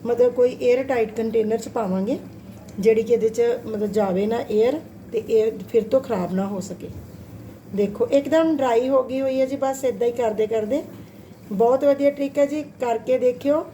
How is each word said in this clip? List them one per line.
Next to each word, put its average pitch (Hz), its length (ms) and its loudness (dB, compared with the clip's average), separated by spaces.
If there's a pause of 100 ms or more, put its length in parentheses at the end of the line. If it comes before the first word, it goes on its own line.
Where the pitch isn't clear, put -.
ਮਤਲਬ 240 260 4
ਕੋਈ 247 300 2
에ਅਰ 247 220 4
ਟਾਈਟ 247 320 0
ਕੰਟੇਨਰ 226 420 0
'ਚ 220 100 -8
ਪਾਵਾਂਗੇ, 202 500 -2 (600)
ਜਿਹੜੀ 220 240 4
ਕਿ 226 100 0
ਇਹਦੇ 220 160 2
'ਚ 226 140 -2 (240)
ਮਤਲਬ 208 260 -4
ਜਾਵੇ 196 340 2
ਨਾ 226 140 -2
에ਅਰ, 226 380 2 (340)
ਤੇ 233 180 -2
에ਅਰ 220 280 2 (120)
ਫਿਰ 220 180 2
ਤੋਂ 262 120 4
ਖਰਾਬ 185 340 -2
ਨਾ 190 120 0
ਹੋ 196 140 -6
ਸਕੇ। - 280 -12 (880)
ਦੇਖੋ 202 320 0
ਇੱਕਦਮ 311 480 2
ਡਰਾਈ 254 320 2
ਹੋ 262 140 4
ਗਈ 262 180 -4
ਹੋਈ 262 200 0
ਹੈ 262 60 2
ਜੀ। 269 100 -4
ਬਸ 269 280 -2
ਇੱਦਾਂ 240 220 0
ਹੀ 240 60 0
ਕਰਦੇ 220 340 0
ਕਰਦੇ, 220 360 -2 (680)
ਬਹੁਤ 240 320 2
ਵਧੀਆ 285 260 4
ਟ੍ਰਿਕ 285 280 -4
ਹੈ 285 80 6
ਜੀ, 294 160 -4 (180)
ਕਰਕੇ 240 380 0
ਦੇਖਿਓ। 262 560 2